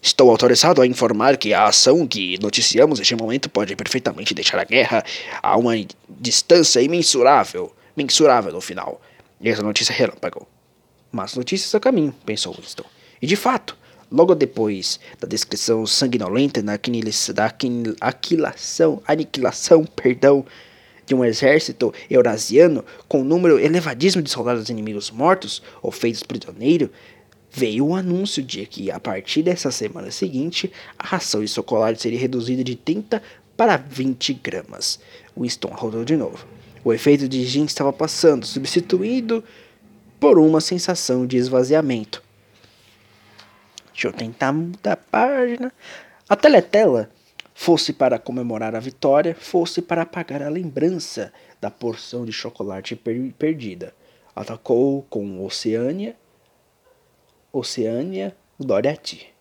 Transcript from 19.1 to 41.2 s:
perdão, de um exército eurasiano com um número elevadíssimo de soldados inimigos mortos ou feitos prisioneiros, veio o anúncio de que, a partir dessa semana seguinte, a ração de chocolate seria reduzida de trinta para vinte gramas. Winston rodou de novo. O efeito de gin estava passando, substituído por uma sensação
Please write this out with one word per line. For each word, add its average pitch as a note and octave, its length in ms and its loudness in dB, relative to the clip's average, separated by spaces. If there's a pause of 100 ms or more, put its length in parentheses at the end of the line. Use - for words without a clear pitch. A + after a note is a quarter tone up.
perdão, C3+ 640 2 (580)
de C3+ 100 -2
um B2+ 100 2
exército C3 680 2 (160)
eurasiano B2 760 6 (240)
com C#3 140 0
um - 20 -2
número E3 340 4
elevadíssimo D#3+ 640 0
de C#3+ 80 -6
soldados A#2 380 -4
inimigos G#2+ 420 -8
mortos F3 500 0 (220)
ou - 80 -6
feitos A#2 320 -4
prisioneiros, B2+ 680 -2 (600)
veio B2 360 -2
o E3 80 0
anúncio F#3 480 -4
de G#2 240 -10
que, F#2+ 240 -10
a E2+ 100 -8
partir G2+ 420 -4
dessa F3 280 -2
semana - 400 -8
seguinte, E3+ 600 -6 (280)
a - 80 -10
ração - 340 -4
de G#2+ 80 -4
chocolate A2+ 520 -2
seria A#2 180 -4
reduzida B2+ 440 -4
de B2 140 -6
trinta G#3 460 -4 (340)
para G#3+ 220 2
vinte C3 560 -4
gramas. - 680 -10 (340)
Winston - 380 -6
rodou A2+ 320 -6
de C#3+ 100 0
novo. - 320 -4 (380)
O A#2 80 2
efeito C#3 340 4
de C3 200 -2
gin C#3 180 0
estava C#3+ 260 -2
passando, D3+ 540 2
substituído G#3+ 1000 -2 (800)
por C#3+ 180 8
uma D#3 220 6
sensação D#3 640 -2